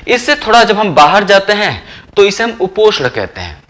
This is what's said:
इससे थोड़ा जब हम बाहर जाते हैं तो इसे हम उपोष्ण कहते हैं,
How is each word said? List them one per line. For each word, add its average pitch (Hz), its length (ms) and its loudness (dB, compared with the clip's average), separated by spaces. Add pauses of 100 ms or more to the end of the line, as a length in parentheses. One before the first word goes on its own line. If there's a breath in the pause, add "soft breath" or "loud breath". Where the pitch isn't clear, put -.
इससे 247 260 -2
थोड़ा 226 300 2
जब 202 140 0
हम 202 160 -2
बाहर 156 300 4
जाते 196 280 2
हैं 196 320 -4 (320 loud breath)
तो 202 80 4
इसे 202 200 -2
हम 226 160 -6
उपोष्ण 190 480 0
कहते 98 320 -8
हैं, 85 300 -16